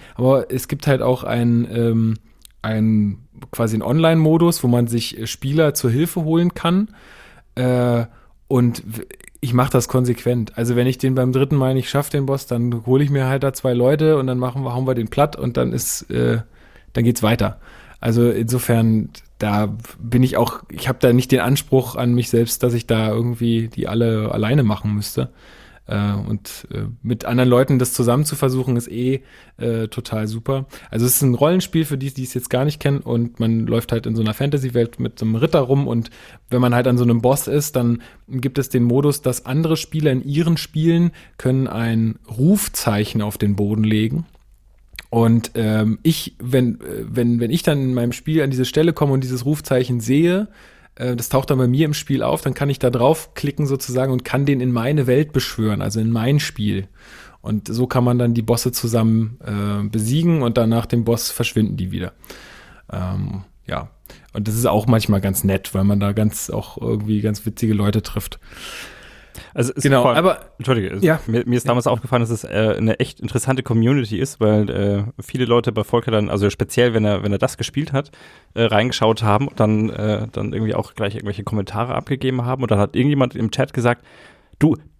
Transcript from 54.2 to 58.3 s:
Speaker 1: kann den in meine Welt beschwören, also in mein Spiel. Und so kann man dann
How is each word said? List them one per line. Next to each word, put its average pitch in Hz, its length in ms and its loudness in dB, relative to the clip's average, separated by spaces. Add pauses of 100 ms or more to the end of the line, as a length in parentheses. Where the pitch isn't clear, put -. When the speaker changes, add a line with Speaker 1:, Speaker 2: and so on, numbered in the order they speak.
Speaker 1:
kann 139 200 -2
den 139 140 2
in 127 140 0
meine 123 340 0
Welt 151 240 2
beschwören, 107 500 -2
also 104 200 -2
in 113 100 0
mein 123 280 2
Spiel. 101 480 -4 (540)
Und 107 260 -4
so 123 200 -2
kann 123 160 0
man 123 140 2
dann 120 160 2